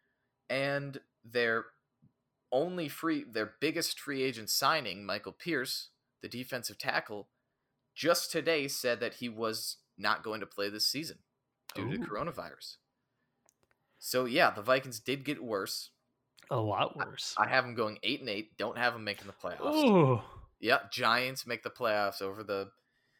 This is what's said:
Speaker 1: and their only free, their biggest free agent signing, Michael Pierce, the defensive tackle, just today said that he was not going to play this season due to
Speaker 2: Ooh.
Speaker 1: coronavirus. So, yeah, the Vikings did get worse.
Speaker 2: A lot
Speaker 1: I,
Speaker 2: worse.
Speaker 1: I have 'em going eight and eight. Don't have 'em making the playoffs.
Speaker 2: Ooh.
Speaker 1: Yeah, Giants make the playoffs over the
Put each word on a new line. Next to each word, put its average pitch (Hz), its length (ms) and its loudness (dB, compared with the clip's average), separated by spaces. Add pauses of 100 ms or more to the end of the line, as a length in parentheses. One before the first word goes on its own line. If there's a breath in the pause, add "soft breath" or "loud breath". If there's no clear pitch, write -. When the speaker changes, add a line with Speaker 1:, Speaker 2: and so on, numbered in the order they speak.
(500)
Speaker 1:
and 139 520 -2 (220)
their 113 420 2 (840)
only 170 360 0
free, 156 360 -2
their 107 360 -2
biggest 156 400 0
free 139 220 -4
agent 117 280 -2
signing, 127 560 0
Michael 98 260 -4
Pierce, - 580 -4 (320)
the - 80 -10
defensive 120 480 -8
tackle, 110 520 -4 (680)
just 165 360 2
today 151 360 0
said 120 320 0
that 117 160 -4
he 123 140 -8
was 110 480 -4 (200)
not 104 260 0
going 110 160 -4
to 98 60 -8
play 101 240 -2
this 107 180 -2
season - 320 -6 (540)
due 110 160 -4
to 202 80 -4
Speaker 2:
Ooh. 240 80 -4
Speaker 1:
coronavirus. 107 720 -8 (1200)
So, 127 280 0
yeah, 127 260 6
the 104 100 -6
Vikings 127 380 2
did 135 240 -2
get 143 200 -4
worse. 110 460 -4 (600)
Speaker 2:
A 139 60 2
lot 110 420 2
Speaker 1:
I, - 60 -4
Speaker 2:
worse. - 320 -8
Speaker 1:
I 107 100 4
have 127 180 4
'em 120 80 -8
going 110 300 -2
eight 135 160 0
and 131 100 -8
eight. 104 280 -6
Don't 110 200 -2
have 120 160 2
'em 113 100 -10
making 101 240 -6
the 98 60 -12
playoffs. 285 560 2
Speaker 2:
Ooh. 139 320 8 (380 loud breath)
Speaker 1:
Yeah, 127 320 4
Giants 123 560 2
make 117 160 -4
the 117 80 -4
playoffs 104 500 2
over 98 220 -4
the 98 280 -4 (480)